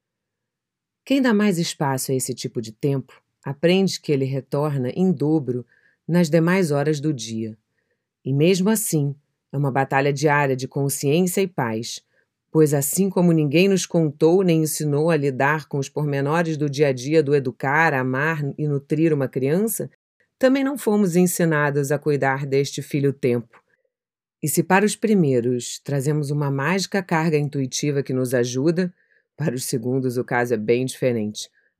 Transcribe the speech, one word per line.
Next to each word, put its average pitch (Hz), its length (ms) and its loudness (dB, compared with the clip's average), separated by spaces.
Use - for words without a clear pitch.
Quem 277 160 2
dá 247 140 2
mais 202 240 2
espaço 139 540 -2
a - 20 0
esse 127 180 -4
tipo 123 300 -8
de 110 80 -10
tempo 139 500 -4
aprende 175 560 0
que - 120 -2
ele 135 120 2
retorna 139 680 -2
em 185 200 0
dobro 139 560 -2
nas 165 240 2
demais 170 400 2
horas 147 300 0
do 151 120 -2
dia. 110 460 -8
E 131 80 -2
mesmo 180 380 2
assim, 151 420 0
é 139 60 -8
uma 143 160 -2
batalha 139 400 0
diária 143 420 2
de 127 140 -6
consciência 151 720 0
e 190 80 0
paz, 117 560 -6
pois 156 200 4
assim 165 380 0
como 175 220 2
ninguém 160 360 4
nos 190 160 2
contou 165 600 2
nem 165 180 4
ensinou 151 480 -2
a 160 60 2
lidar 143 500 0
com 147 120 -6
os 135 100 -6
pormenores 147 680 -2
do 143 140 -2
dia 143 160 2
a 135 60 2
dia 139 280 0
do 143 140 2
educar, 143 580 0
amar 135 480 -2
e 151 120 -4
nutrir 151 440 0
uma 139 140 0
criança, 147 640 -2
também 262 240 4
não 269 160 -2
fomos 208 380 2
ensinados 147 760 2
a 147 80 0
cuidar 139 480 0
deste 139 340 -2
filho 139 320 0
tempo. 120 480 -2
E 156 80 -4
se 165 140 0
para 196 240 2
os 208 80 -2
primeiros 127 840 0
trazemos 143 500 -2
uma 147 180 -2
mágica 175 540 -2
carga 160 340 0
intuitiva 143 680 -2
que 139 80 -6
nos 127 200 -2
ajuda, 135 600 0
para 131 120 -2
os 131 80 -8
segundos, 127 520 -2
o 120 80 -2
caso 123 300 -2
é - 20 0
bem 117 300 0
diferente. 117 640 -4